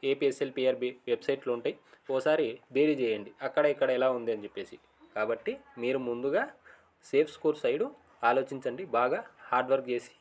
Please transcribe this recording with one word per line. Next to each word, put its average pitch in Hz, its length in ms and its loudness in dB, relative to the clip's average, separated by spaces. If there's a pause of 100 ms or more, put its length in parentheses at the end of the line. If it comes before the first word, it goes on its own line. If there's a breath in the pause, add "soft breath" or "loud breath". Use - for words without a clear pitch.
(100)
ఏపీఎస్ఎల్, 135 460 0
పీఆర్బీ 127 340 0 (200)
వెబ్సైట్లో 135 460 0
ఉంటాయి, 120 180 -4 (360 soft breath)
ఓసారి 147 360 2 (260)
బేరీ 147 300 4
చేయండి 107 280 -2 (120)
అక్కడ 139 240 0
ఇక్కడ 135 320 2
ఎలా 131 100 4 (100)
ఉంది 117 140 -4
అని 104 140 -4
చెప్పేసి. - 300 -12 (380)
కాబట్టి 117 380 -2 (300)
మీరు 131 160 0 (100)
ముందుగా 135 340 0 (640 loud breath)
సేఫ్ 147 320 2
స్కోర్ 156 280 -2
సైడ్ 143 200 0 (460)
ఆలోచించండి, 135 540 -2 (140)
బాగా 127 200 2 (300)
హార్డ్ 127 240 2
వర్క్ 131 220 0
చేసి - 260 -6